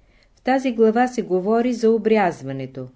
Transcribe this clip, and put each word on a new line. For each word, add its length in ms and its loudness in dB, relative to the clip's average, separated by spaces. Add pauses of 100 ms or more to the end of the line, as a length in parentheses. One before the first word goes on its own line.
(340)
В 60 -20
тази 320 0
глава 360 2
се 140 -4
говори 500 0
за 180 0
обрязването. 1040 -2